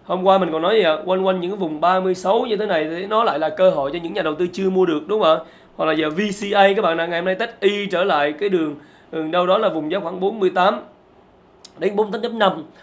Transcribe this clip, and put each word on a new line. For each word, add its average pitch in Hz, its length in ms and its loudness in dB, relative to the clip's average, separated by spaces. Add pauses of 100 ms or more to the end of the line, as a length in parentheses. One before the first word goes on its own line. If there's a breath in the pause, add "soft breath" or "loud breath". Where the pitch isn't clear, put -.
Hôm 180 200 -4
qua 190 140 6
mình 180 140 0
còn 160 100 -2
nói 196 140 2
gì 214 80 4
ạ? 156 220 2
Quanh 190 220 0
quanh 190 120 0
những 175 120 -4
cái 208 60 -6
vùng 156 240 -4
ba 180 180 2
mươi 185 160 0
sáu 190 260 0
như 226 160 -2
thế 208 80 -4
này 165 240 0
thì 175 160 -8
nó 214 180 0
lại 147 160 0
là 156 100 0
cơ 185 200 4
hội 147 240 0
cho 170 100 -6
những 170 100 -8
nhà 202 80 -2
đầu 156 140 -2
tư 175 120 -2
chưa 190 220 -2
mua 185 160 4
được 151 220 -2
đúng 214 140 0
không 165 180 4
ạ? 165 60 -10 (300 loud breath)
Hoặc 165 100 -2
là 160 80 2
giờ 156 160 0
V 156 100 -2
C 202 340 -4
A 196 220 6
các 214 60 0
bạn 165 160 0
ạ, 165 80 0
ngày 170 140 -2
hôm 170 60 -4
nay 185 100 0
test 226 240 -4
y 202 260 2
trở 180 180 -2
lại 151 280 2
cái 202 180 -4
đường, 160 260 0 (360 loud breath)
đường 160 200 -6
đâu 180 160 2
đó 185 100 4
là 220 120 0
vùng 156 220 -4
giá 196 80 -2
khoảng 180 200 -8
bốn 214 200 -2
mươi 185 160 2
tám 190 240 2 (1000)
đến 196 160 -2
bốn 208 160 0
mươi - 20 -6
tám 220 80 -6
chấm 226 180 -6
năm. 185 240 2 (200 loud breath)